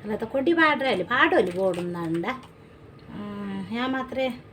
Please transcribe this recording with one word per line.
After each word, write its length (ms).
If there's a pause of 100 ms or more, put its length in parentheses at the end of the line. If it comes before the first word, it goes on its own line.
ಅಲ್ಲತ 200
ಕೊಡಿ 300
ಪಾಡ್ರೆ 360
ಅಲ್ಲಿ, 140
ಪಾಡೋಲಿ 520
ಬೋಡು 260
ನಂಡ. 440 (840)
ಆ, 640
ಯಾ 120
ಮಾತ್ರೆ 640